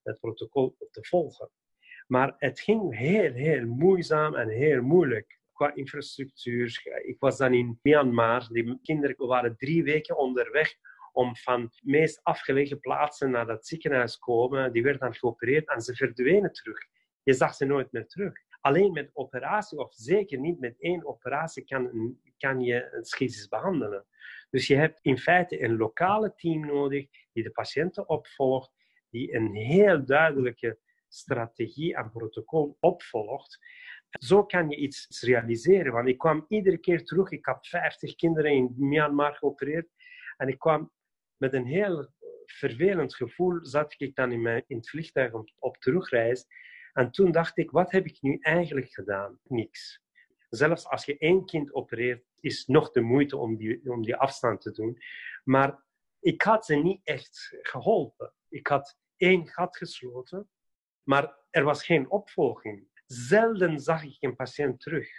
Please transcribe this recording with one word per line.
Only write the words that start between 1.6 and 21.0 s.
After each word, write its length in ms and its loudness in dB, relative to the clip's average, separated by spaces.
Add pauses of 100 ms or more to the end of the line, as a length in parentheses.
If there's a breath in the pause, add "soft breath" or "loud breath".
Maar 300 2
het 240 -4
ging 360 0
heel, 360 2
heel 340 0
moeizaam 680 2
en 140 -2
heel 340 2
moeilijk 580 2 (120)
qua 220 -2
infrastructuur. 1080 -8 (240)
Ik 120 -10
was 180 2
dan 180 2
in 280 0
Myanmar, 680 4
die 300 -4
kinderen 440 -2
waren 300 0
drie 260 0
weken 360 -2
onderweg 560 0 (380 loud breath)
om 240 0
van 240 -2
de 300 -6
meest 320 2
afgelegen 580 -2
plaatsen 500 -2
naar 160 0
dat 200 -8
ziekenhuis 520 -2
komen. 540 0
Die 100 2
werden 180 0
dan 140 -4
geopereerd 540 0
en 120 -2
ze 140 -8
verdwenen 580 2
terug. 260 -14 (440)
Je 100 6
zag 220 2
ze 100 -4
nooit 280 0
meer 140 -6
terug, 280 -8 (260 loud breath)
alleen 320 4
met 200 -8
operatie, 680 -6
of 160 -8
zeker 440 0
niet 220 -4
met 180 -8
één 280 -4